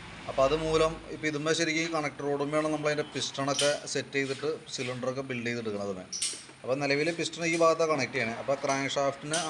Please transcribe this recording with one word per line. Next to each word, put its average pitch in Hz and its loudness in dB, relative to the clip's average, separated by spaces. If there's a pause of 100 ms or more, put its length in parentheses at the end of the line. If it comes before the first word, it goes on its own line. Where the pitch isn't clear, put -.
(280)
അപ്പോൾ 131 2
അത് 147 4
മൂലം 160 4 (220)
ഇപ്പോൾ 156 -2
ഇതുമ്മേ 151 0
ശരിക്കും 160 2
ഈ - -6
കണക്ടർ 147 -4
റോഡുമ്മയാണ് 147 2
നമ്മൾ 147 0
അതിൻ്റെ 147 0
പിസ്റ്റണൊക്കെ 139 0 (240)
സെറ്റ് 135 -4
ചെയ്തിട്ട് 139 -2 (240)
സിലിണ്ടറൊക്കെ 127 -4
ബിൽഡ് 120 -2
ചെയ്തെടുക്കണത് 104 -2
മേ. 87 -12 (580)
അപ്പോൾ 120 0
നിലവിൽ 143 2 (120)
പിസ്റ്റൺ 160 -4 (120)
ഈ - 2
ഭാഗത്താണ് 160 6
കണക്ട് 127 0
ചെയ്യണേ. 117 0
അപ്പോൾ 135 2
ക്രാങ്ക് 135 0
ഷാഫ്റ്റിന് 143 0 (120)